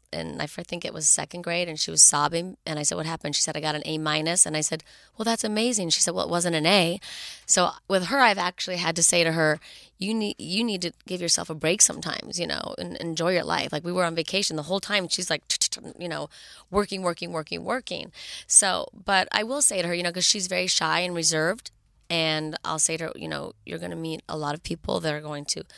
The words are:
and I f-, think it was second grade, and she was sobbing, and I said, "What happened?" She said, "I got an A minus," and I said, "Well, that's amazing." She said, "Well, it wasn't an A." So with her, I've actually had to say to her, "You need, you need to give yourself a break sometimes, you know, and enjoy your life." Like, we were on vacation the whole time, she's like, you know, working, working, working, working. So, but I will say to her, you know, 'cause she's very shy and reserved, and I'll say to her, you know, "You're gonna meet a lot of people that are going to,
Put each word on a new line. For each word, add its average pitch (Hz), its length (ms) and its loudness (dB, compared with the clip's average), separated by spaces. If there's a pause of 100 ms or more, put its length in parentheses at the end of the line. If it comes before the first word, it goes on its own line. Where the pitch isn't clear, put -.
(140)
and 160 280 -6
I 147 40 -4
f-, 175 200 -12
think 170 200 -8
it 113 80 -6
was 160 160 0
second - 320 0
grade, 175 260 -2
and 156 100 -8
she - 140 -4
was 160 100 4
sobbing, 165 540 4 (100)
and 156 140 -4
I 147 40 -4
said, 156 120 0
"What 165 100 -4
happened?" 160 300 -4
She - 60 0
said, 156 160 -2
"I - 20 -4
got 151 160 -2
an 151 80 -4
A 156 140 -4
minus," 156 480 2
and 160 100 -2
I 156 60 0
said, 156 240 -4 (320)
"Well, 220 80 -4
that's 226 180 2
amazing." 214 460 0
She - 100 2
said, 175 140 2
"Well, 185 100 0
it - 60 -2
wasn't 170 260 2
an 156 100 2
A." 190 360 4 (440)
So - 260 4 (180)
with 185 160 2
her, 220 120 0
I've 226 200 6
actually 185 400 -4
had 170 180 0
to 170 80 4
say 170 220 6
to 165 80 2
her, 156 260 4 (380)
"You 202 160 -2
need, 214 260 0
you 190 240 0
need 208 200 0
to 175 100 -4 (140)
give 185 120 -4
yourself 170 300 0
a 165 40 -6
break 160 280 2
sometimes, - 580 2
you 170 80 -2
know, - 300 -6
and - 200 -8
enjoy 165 360 0
your 170 100 2
life." 156 300 0
Like, 156 100 -4
we 175 80 -4
were 180 140 2
on 165 100 -2
vacation 170 400 -2
the 156 80 -4
whole 185 160 -2
time, 190 300 0
she's - 200 -4
like, 156 140 -2 (560)
you 175 80 -8
know, 151 220 -6 (420)
working, 196 300 -2
working, 175 320 -4
working, 170 320 -8
working. 202 480 -6 (340)
So, - 460 4
but - 400 2
I 214 100 4
will 262 180 -2
say 202 200 2
to 170 80 -2
her, 175 40 -2
you 175 100 -2
know, 175 100 0
'cause 180 120 0
she's 190 220 0
very 180 200 0
shy 165 340 2
and 180 120 -2
reserved, 165 560 0 (400)
and 156 540 0
I'll 156 160 -2
say 160 160 2
to 160 120 -6
her, - 100 -8
you 165 100 -10
know, 147 240 -6 (140)
"You're 165 120 -8
gonna 170 200 -8
meet 160 320 -6
a 160 80 -6
lot 147 180 -4
of 170 80 -16
people - 380 -4
that 160 120 -2
are 151 80 -6
going 147 260 -10
to, - 180 -6 (120)